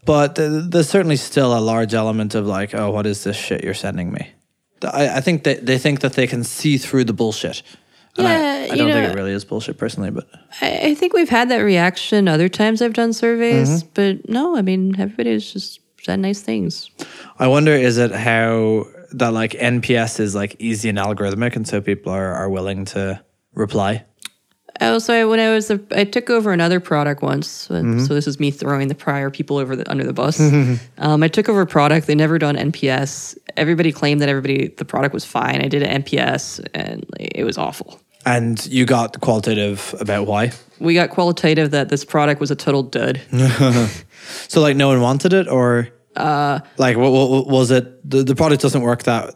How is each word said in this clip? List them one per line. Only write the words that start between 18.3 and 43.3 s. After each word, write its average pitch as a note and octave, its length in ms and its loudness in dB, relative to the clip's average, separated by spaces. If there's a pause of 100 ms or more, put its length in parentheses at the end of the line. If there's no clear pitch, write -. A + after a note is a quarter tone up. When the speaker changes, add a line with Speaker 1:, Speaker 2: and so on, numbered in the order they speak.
Speaker 1:
that, A#2+ 180 0
like, A2 260 -2
N A#2+ 220 0
P A#2+ 160 2
S A2+ 240 -2
is, G#2 160 0
like, G2+ 240 -4
easy A2 280 -4
and G2+ 100 -2
algorithmic, G2+ 580 -2
and G#2+ 100 -4
so G#2 140 -2
people G2 320 -4
are, F#2+ 220 -4
are F#2+ 140 -4
willing F#2+ 360 -4 (100)
to G2 260 -4 (340)
reply? G#2+ 500 -2 (760)
Speaker 2:
Oh, A3+ 200 2
so A#3 120 -2
I, A3+ 120 4
when A3 160 2
I A3 100 2
was, A3 220 0
a, G3+ 80 0 (100)
I G3+ 140 2
took A#3+ 260 -4
over A3 220 2
another E3+ 260 2
product D3 420 -2
once. C#3+ 280 -2
So, - 260 -12
Speaker 1:
Mm-hmm. A#2 300 0
Speaker 2:
so C#3 100 0
this D3 140 0
is C#3 100 -6
me C#3+ 140 0
throwing C#3 340 -2
the C3+ 80 -2
prior C#3 340 -4
people C#3+ 300 -4
over C3 160 -4
the, - 160 -6
under C3+ 140 -2
the C3 80 -4
bus. C#3+ 260 -2
Speaker 1:
<laughs> C#3 600 2
Speaker 2:
Um, D3+ 260 2
I - 40 2
took G3+ 200 0
over G#3 140 4
a E3 40 2
product. D3 400 2
They D3+ 80 2
never D#3 240 4
done D3 180 0
N D3 160 -2
P C#3 160 -2
S. C#3 480 -4 (200)
Everybody D#3+ 360 2
claimed D3 300 2
that C#3+ 60 2
everybody, C3+ 480 -2
the - 80 -6
product C#3 300 -2
was - 100 -6
fine. C3 380 -2
I C3+ 60 -2
did C#3 140 0
an C#3 60 -2
N C#3 160 -2
P C#3+ 140 -2
S, B2+ 420 -4 (140)
and - 300 -10 (140)
it - 260 -8
was G#2 140 -4
awful. - 420 -10 (260)
Speaker 1:
And A#2 400 0
you B2+ 180 2
got A#2 360 0
qualitative G#2 800 -2
about G#2 260 -2
why? G#2+ 260 0 (280)
Speaker 2:
We E3 140 2
got F3 160 2
qualitative D#3+ 600 2
that C#3+ 180 0
this C#3 160 -2
product D3 360 0
was C#3 100 -4
a C#3+ 60 -2
total C#3 260 0
dud. C3 380 -2 (120)